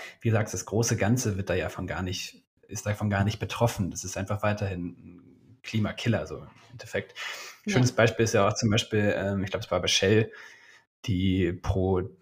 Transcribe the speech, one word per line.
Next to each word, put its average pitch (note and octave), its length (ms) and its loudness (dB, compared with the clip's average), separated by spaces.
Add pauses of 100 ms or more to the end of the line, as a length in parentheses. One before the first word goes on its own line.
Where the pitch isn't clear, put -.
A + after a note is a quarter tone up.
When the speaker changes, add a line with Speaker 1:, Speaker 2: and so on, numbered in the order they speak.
(220)
Speaker 1:
wie A#2 80 0
du A2 60 4
sagst, G#2+ 180 0
das F#2 120 -8
große A2+ 300 0
Ganze G#2+ 400 2
wird G2 140 -4
da F2 60 0
ja D#2+ 120 -2
von F2+ 200 -8
gar D#2+ 160 -4
nicht, - 420 -8 (240)
ist - 160 -10
davon G#2+ 240 -2
gar G2 160 2
nicht G2+ 140 -2
betroffen. G2 520 0
Das E2+ 140 -10
ist F2+ 100 -10
einfach G2+ 280 -4
weiterhin F#2+ 420 -2
ein - 760 -18
Klimakiller, G#2+ 640 -2
so D2+ 120 -10
im - 100 -14 (240)
Endeffekt. - 440 -8 (500)
Speaker 2:
Ja. G#3 80 -2
Speaker 1:
Schönes B2+ 180 4
Beispiel A2+ 320 4
ist G#2+ 100 0
ja G2+ 140 4
auch A2 60 2
zum - 160 2
Beispiel, G#2 480 2
ähm, G2 260 -2
ich F#2+ 60 -6
glaub, F#2+ 120 -4
es - 100 -12
war F#2 100 2
bei D#2+ 60 -2
Shell, G#2+ 440 4 (760)
die F#2 460 2
pro F#2 520 0 (180)